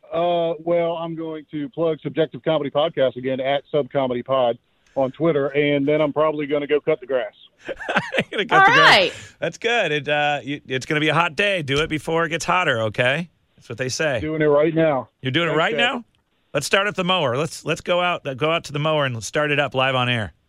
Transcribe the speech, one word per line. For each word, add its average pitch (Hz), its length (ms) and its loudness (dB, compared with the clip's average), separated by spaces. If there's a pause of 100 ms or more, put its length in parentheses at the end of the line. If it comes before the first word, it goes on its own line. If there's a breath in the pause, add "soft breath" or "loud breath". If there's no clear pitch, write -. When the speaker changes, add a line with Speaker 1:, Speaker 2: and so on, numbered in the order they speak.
(120)
Speaker 1:
uh, 170 460 0
well, 170 380 0
I'm 165 180 -6
going 160 380 -10
to 147 180 -6
plug 160 300 -2
Subjective 151 420 -4
Comedy 147 280 0
Podcast 143 460 0
again 127 240 -4
at 139 220 0 (100)
Subcomedy 135 520 0
Pod 123 340 2 (360)
on 131 180 0
Twitter, 143 360 0
and 147 400 2
then 151 120 4
I'm 151 120 2
probably 151 340 0
gonna 143 200 -2
go 147 140 2
cut 156 200 0
the 123 60 -14
grass. 120 260 -2 (160)
Speaker 2:
<laughs> - 180 -20
You're - 640 -2
gonna 214 160 -4
cut 349 140 4
Speaker 3:
All 392 60 8
Speaker 2:
the 440 60 6
grass. 554 180 6
Speaker 3:
right. 202 220 6 (260 loud breath)
Speaker 2:
That's 160 200 -6
good. 226 340 0
It, 147 160 -2
uh, 147 340 0
you, 139 260 -8
it's 127 160 -4
gonna 151 160 -2
be 156 80 2
a 147 60 2
hot 170 200 2
day. 196 280 0
Do 139 180 -2
it 160 80 -2
before 165 360 -2
it 156 40 -4
gets 160 160 -4
hotter, 165 380 0
okay? 127 480 -2 (260)
That's - 120 -20
what 107 100 -10
they 131 100 -4
say. 143 320 -2
Speaker 1:
Doing 156 220 -2
it 151 40 4
right 151 280 4
now. 156 340 2 (140)
Speaker 2:
You're 131 100 -4
doing 170 140 0
it 151 60 -2
Speaker 1:
Thanks, 151 60 2
Speaker 2:
right 180 140 2
Speaker 1:
guys. 147 60 -4
Speaker 2:
now? 240 260 0 (480)
Let's 143 140 -4
start 202 220 2
at 196 80 -6
the 185 80 -2
mower. 156 340 0
Let's, - 260 -6
let's 156 160 -4
go 175 220 0
out, 175 240 -2
uh, 139 80 -6
go 147 160 -2
out 165 140 -2
to - 80 -14
the - 80 -4
mower 151 260 2
and 117 180 -6
start 151 280 -2
it 143 60 0
up 139 160 -2
live 131 200 2
on 123 160 0
air. 113 240 -4 (140)